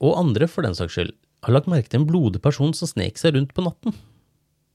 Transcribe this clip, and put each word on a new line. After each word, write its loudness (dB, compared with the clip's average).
og 2
andre 2
for -4
den -2
saks -6
skyld, -4
ha 4
lagt 2
merke 0
til 0
en 0
blodig 0
person 0
som -6
snek -4
seg 2
rundt -2
på -2
natten? -4